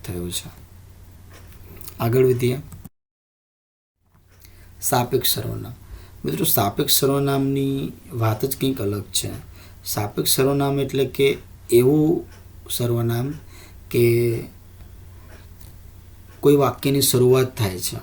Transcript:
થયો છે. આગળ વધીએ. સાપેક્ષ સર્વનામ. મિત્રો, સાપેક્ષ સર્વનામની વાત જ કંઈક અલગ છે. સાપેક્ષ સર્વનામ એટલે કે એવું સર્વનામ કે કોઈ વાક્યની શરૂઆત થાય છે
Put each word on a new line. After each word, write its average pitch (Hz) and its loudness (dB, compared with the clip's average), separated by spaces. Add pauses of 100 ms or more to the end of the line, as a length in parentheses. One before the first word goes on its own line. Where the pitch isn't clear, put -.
થયો 87 -8
છે. - -10 (1500)
આગળ 120 2
વધીએ. 123 2 (2250)
સાપેક્ષ 123 0
સર્વનામ. 110 -8 (520)
મિત્રો, 160 -2
સાપેક્ષ 110 2
સર્વનામની 139 0 (220)
વાત 113 -2
જ 135 -4
કંઈક 131 -2
અલગ 101 -4
છે. - -4 (560)
સાપેક્ષ - -2
સર્વનામ 139 2
એટલે 135 0
કે 139 2 (340)
એવું 147 4 (440)
સર્વનામ 120 -2 (580)
કે 120 2 (2000)
કોઈ 143 6
વાક્યની 139 2
શરૂઆત 127 4
થાય 92 -2
છે - -6